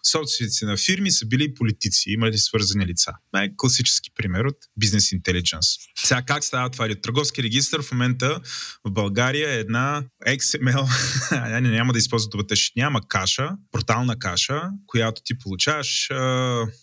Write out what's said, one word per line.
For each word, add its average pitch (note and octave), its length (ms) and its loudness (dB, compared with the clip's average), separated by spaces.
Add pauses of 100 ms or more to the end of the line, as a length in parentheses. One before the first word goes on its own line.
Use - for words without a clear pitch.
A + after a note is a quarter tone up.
собственици C3 600 0
на G#2 120 0
фирми F3+ 340 0
са - 140 2
били B2+ 280 0
политици, A2 580 0
има A2+ 160 2
ли G#2+ 100 0
свързани G2+ 480 2
лица. F2 260 0 (220)
Най-класически G#2 840 0
пример G2+ 300 -2
от C#3 120 -4 (200)
бизнес G#2 340 2
интелидженс. F2 560 0 (360)
Сега B2+ 180 2
как C#3+ 220 -2
става B2+ 260 -2
това? A2 260 -2
Търговски B2+ 480 -2
регистър C3+ 400 0
в - 80 -10
момента B2+ 480 0 (460)
в G2+ 60 -4
България A#2+ 600 0
е A#2+ 80 0
една B2+ 440 -2 (240)
X C3+ 120 2
M B2+ 360 2
L, C#3 120 2 (440)
<laughs> - 0 -
а, A#2+ 300 0
не, B2 80 4
няма A#2 240 4
да A2+ 60 2
използвам G#2+ 300 0
думата, G2+ 260 -2
ще - 240 0
няма C3 280 0
каша, G#2 420 0 (220)
портална A#2+ 480 0
каша, B2 420 -2 (260)
която A2+ 380 0
ти B2 120 -4
получаваш, B2+ 720 -2
а, B2+ 540 0 (180)